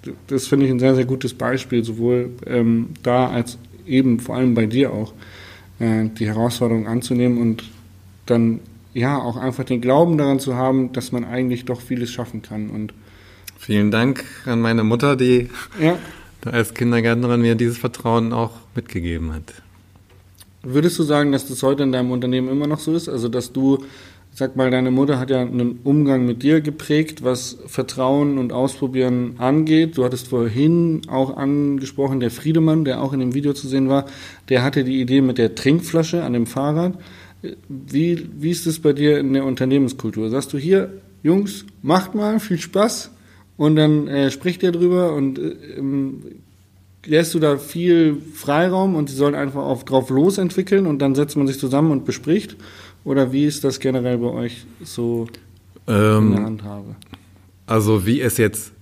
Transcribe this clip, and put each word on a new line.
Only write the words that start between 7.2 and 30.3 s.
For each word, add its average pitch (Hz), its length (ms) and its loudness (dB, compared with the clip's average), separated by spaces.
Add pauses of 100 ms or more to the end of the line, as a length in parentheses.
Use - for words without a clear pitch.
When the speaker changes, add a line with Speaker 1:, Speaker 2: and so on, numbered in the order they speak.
Speaker 1:
und 113 260 0 (640)
dann, 117 340 2 (320)
ja, 131 260 0
auch 120 200 -4
einfach 127 260 -4
den 123 160 -2
Glauben 147 380 4
daran 139 220 2
zu 127 160 -4
haben, 131 360 0
dass - 180 -6
man 123 140 -4
eigentlich 123 400 -4
doch 123 160 -6
vieles 120 300 -6
schaffen 113 320 -10
kann. 107 260 -8
Und 107 240 -8 (680)
Speaker 2:
Vielen 104 320 2
Dank 120 340 0 (220)
an 117 140 0
meine 113 240 2
Mutter, 127 320 2
die 123 320 4 (320)
Speaker 1:
Ja. 170 180 2 (440)
Speaker 2:
da 117 80 -8
als 117 240 -2
Kindergärtnerin 120 680 2
mir 117 160 4
dieses 120 200 0
Vertrauen 117 560 -2
auch 117 200 -2 (240)
mitgegeben 85 560 -6
hat. 78 220 -12 (1080)
Speaker 1:
Würdest 151 360 0
du 165 40 2
sagen, 147 300 2
dass 135 160 -2
das 131 140 -6
heute 139 200 2
in 135 100 2
deinem 127 180 0
Unternehmen 127 400 -2
immer 143 160 0
noch 151 120 -2
so 156 160 -2
ist? 165 140 -4
Also, 123 200 -4
dass 123 240 -4
du, 135 260 2 (540)
sag 131 240 -6
mal, 131 140 2
deine 127 220 2
Mutter 139 260 2
hat 131 120 -4
ja 127 100 2
einen 120 440 -2
Umgang 139 420 4
mit 120 180 -2
dir 156 160 4
geprägt, 151 640 -2
was 123 420 -4
Vertrauen 135 720 0
und 123 140 -2
Ausprobieren 127 840 -2
angeht. 156 580 2
Du 127 80 2
hattest 123 240 -4
vorhin 151 800 2